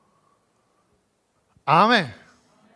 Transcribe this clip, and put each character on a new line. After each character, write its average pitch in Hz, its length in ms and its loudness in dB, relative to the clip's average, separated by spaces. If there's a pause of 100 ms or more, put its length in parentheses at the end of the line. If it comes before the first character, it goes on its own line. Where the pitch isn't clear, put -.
(1600)
ア 165 220 2
ー - 20 -2
メ 233 120 0
ン。 123 140 -10 (600)